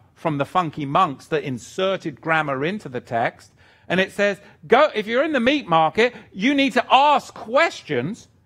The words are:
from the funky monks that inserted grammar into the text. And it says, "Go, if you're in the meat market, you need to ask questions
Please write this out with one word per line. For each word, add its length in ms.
from 240
the 60
funky 420
monks 400
that 160
inserted 800
grammar 440
into 240
the 120
text. 500
And 140
it 120
says, 280
"Go, 280
if 120
you're 160
in 100
the 80
meat 280
market, 460
you 220
need 180
to 180
ask 440
questions 920